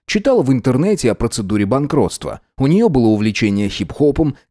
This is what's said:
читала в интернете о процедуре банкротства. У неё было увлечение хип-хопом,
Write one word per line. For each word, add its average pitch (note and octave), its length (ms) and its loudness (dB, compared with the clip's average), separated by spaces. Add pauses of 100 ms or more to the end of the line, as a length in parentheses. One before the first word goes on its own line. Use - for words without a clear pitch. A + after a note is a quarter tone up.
читала G#3+ 380 0
в C3 80 2
интернете C3 600 0
о G2 40 -2
процедуре G#2 500 -2
банкротства. B2+ 760 -2 (180)
У C3+ 80 0
неё G#3 220 4
было B2 180 2
увлечение G#2 600 0
хип-хопом, C#3+ 680 -2 (140)